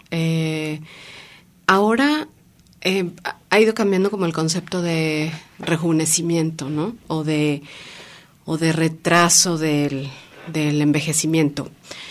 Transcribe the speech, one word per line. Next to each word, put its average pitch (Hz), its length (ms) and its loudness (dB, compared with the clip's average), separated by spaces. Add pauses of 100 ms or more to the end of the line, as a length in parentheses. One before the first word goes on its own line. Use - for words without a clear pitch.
eh, 160 720 -2 (880)
ahora 233 600 2 (540)
eh, 185 280 -2 (140)
ha, - 140 -8 (120)
ha 202 100 6
ido 220 140 6
cambiando 196 380 2
como 196 140 -2
el 165 80 -2
concepto 175 480 -2
de 160 500 0 (280)
rejuvenecimiento, 160 1080 0
¿no? 160 260 -4 (120)
O 160 160 -4
de, 151 380 0 (840)
o 160 120 -4
de 160 140 2
retraso 165 880 2
del, 147 520 0 (420)
del 151 300 0
envejecimiento. 151 880 0 (420)